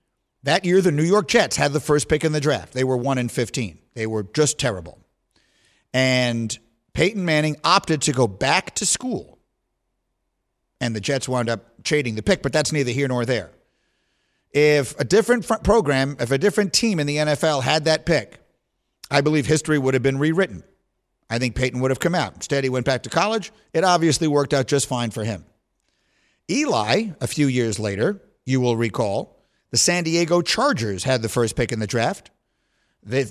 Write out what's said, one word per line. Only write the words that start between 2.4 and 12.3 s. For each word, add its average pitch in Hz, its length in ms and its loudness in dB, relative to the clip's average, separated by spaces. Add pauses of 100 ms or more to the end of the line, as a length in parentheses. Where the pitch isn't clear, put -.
draft. 131 340 -2
They 131 100 0
were 131 120 2
one 131 220 -2
and 120 140 -4
fifteen. 113 460 -4 (160)
They 113 120 -4
were 110 160 -4
just 147 360 0
terrible. 92 400 -6 (920)
And 123 640 0 (360)
Peyton 190 320 0
Manning 151 400 0
opted 165 380 2
to 147 100 0
go 123 140 4
back 135 500 -2
to 202 100 -4
school. - 520 -6 (1400)
And 117 160 -4
the 104 40 -4
Jets 135 280 -4
wound 123 220 -2
up - 340 -8
trading 131 300 -2
the 107 80 -6
pick, 190 200 0